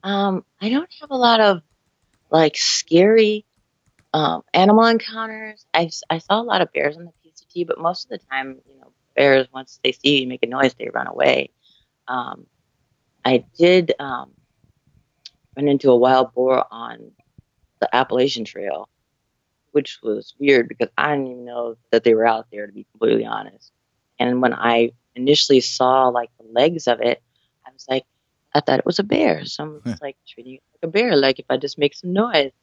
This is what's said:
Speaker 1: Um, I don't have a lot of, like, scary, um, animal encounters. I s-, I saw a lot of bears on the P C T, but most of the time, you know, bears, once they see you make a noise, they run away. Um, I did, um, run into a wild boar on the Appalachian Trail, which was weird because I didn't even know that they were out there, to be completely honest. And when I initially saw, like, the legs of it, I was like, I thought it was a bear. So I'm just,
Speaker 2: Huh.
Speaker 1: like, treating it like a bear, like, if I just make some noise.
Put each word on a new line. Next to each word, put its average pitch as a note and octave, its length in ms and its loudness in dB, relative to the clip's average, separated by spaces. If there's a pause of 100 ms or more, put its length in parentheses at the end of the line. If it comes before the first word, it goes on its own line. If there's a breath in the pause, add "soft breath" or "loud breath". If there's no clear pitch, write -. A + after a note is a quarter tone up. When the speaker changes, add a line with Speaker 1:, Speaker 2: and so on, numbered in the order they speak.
Speaker 1:
Um, G3 400 -2 (160)
I G#3 80 -4
don't D4 200 -2 (120)
have D4 80 -20
a C4+ 80 -6
lot A#3 220 4
of, G3+ 240 2 (640)
like, D#3+ 280 4
scary, G#3+ 840 2 (680)
um, D3 300 -2 (100)
animal G#3 320 6
encounters. A3 880 -4
I E3+ 120 2
s-, - 220 -12
I E3 120 -4
saw G#3 200 -2
a A#3 40 -6
lot G3+ 180 -2
of - 100 -2
bears D3 240 -4
on E3+ 100 -20
the E3+ 60 -20 (120)
P D#3+ 100 -20
C - 180 -20
T, F3 120 -6
but - 160 -6
most E3+ 260 -6
of - 60 -20
the - 160 -14
time, C3+ 320 -10 (120)
you C3+ 80 -20
know, C3 120 -20 (240)
bears, C3+ 360 4
once - 320 -18
they C3 100 -2
see C#3 280 0
you B2+ 60 -6
make B2+ 160 -6
a A#2 40 -4
noise, B2+ 280 -2
they - 180 -12
run B2 140 -6
away. C3+ 420 -2 (580)
Um, B2 380 -10 (800)
I B2+ 200 2 (120)
did, F3+ 400 4
um, C3+ 320 -10 (1300)
run C#3+ 100 -2
into C#3 220 2
a B2 80 8
wild B2+ 380 2
boar B2+ 340 0
on A#2 420 -16 (680)
the - 160 -4
Appalachian B2+ 500 -2
Trail, F#2+ 420 -10 (840)
which C#3+ 320 -4
was G#2+ 360 -8
weird C#3 300 2
because - 260 -4
I D3 200 0
didn't C3 160 -6
even B2 140 -16
know A#2+ 320 -8 (120)
that A#2 140 2
they A#2 100 6
were A2 140 4
out A2+ 240 0
there, G#2 160 -12
to G2 60 -20
be G#2 180 -20
completely A2+ 340 0
honest. G#2+ 460 -12 (480)
And B2 200 -2
when B2+ 140 0
I A#2 380 2 (240)
initially C3+ 460 2
saw, C3 480 2
like, A#2+ 200 -4 (100)
the A2+ 120 -20
legs D3+ 360 0
of A#2+ 140 0
it, A#2+ 220 -2 (420)
I C3 80 -20
was - 160 -20
like, C3 160 -4 (500)
I D3 60 4
thought C3+ 180 0
it - 80 -2
was F3+ 120 -2
a G3 60 0
bear. - 400 0
So - 200 -12
I'm D3+ 200 -16
just, A2+ 160 -8
Speaker 2:
Huh. D3 60 -14
Speaker 1:
like, C3+ 100 -14 (100)
treating B2+ 280 -20
it - 80 -20 (120)
like E3 140 -8
a D#3+ 40 -14
bear, G#3 240 2
like, C3+ 220 2
if - 120 -20
I C3 60 0
just C#3+ 220 -8
make D3 160 -2
some F3+ 180 -8
noise. F#3+ 500 0